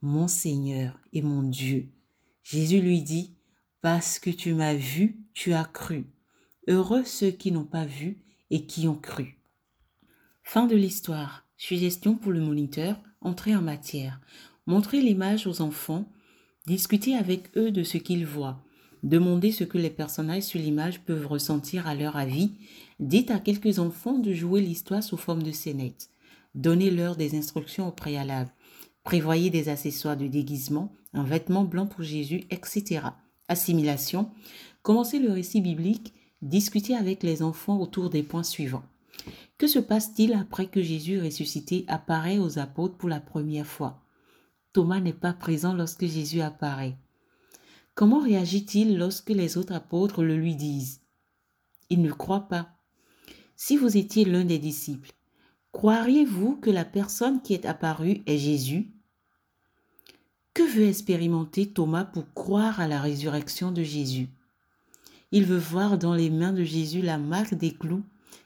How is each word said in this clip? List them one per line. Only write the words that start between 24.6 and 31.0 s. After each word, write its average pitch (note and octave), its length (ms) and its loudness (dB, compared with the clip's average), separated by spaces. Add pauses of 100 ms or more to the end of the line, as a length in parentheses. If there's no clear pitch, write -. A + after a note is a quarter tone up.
l'histoire F#3+ 400 -2
sous G#3 160 -6
forme E3 240 -4
de D#3 100 -4
scénette. C#3 580 -8 (440)
Donnez-leur E3+ 600 2
des D3+ 200 -2
instructions D3+ 520 -6
au E3+ 40 -6
préalable. C3+ 600 -6 (520)
Prévoyez E3 460 2
des D#3 200 0
accessoires D3 480 -2
de C#3 100 -2
déguisement, D3 640 -2 (200)